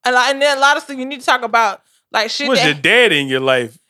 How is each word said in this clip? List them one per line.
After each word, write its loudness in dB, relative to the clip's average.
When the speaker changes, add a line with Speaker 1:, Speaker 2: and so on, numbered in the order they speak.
Speaker 1:
And, 0
like, 2
and -4
then 2
a -4
lot 4
of -10
stuff -14
you -8
need -10
to -8
talk 0
about, -2
like, -2
shit -4
Speaker 2:
Was 2
Speaker 1:
that 2
Speaker 2:
your 0
dad 2
in 0
your 0
life -2